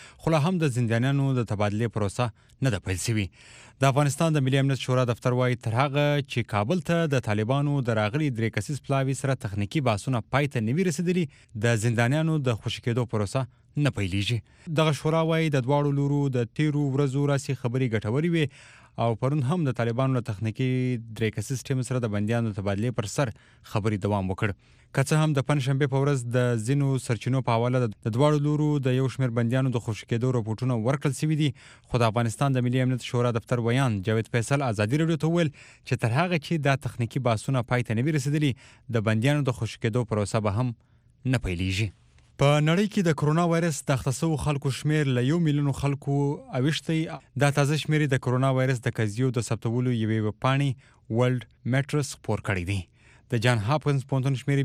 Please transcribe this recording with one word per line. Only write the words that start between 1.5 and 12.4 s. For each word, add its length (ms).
تبادلې 440
پروسه 340
نه 80
ده 160
پیل 180
شوې. 220
د 80
افغانستان 480
د 100
ملي 140
امنیت 240
شورا 260
دفتر 260
وایي، 200
تر 100
هغه 260
چې 200
کابل 380
ته 240
د 160
طالبانو 480
د 120
راغلي 320
درې 260
کسیز 320
پلاوي 320
سره 240
تخنیکي 420
باسونه 340
پای 220
ته 100
نه 80
وي 140
رسېدلي، 360
د 200
زندانیانو 500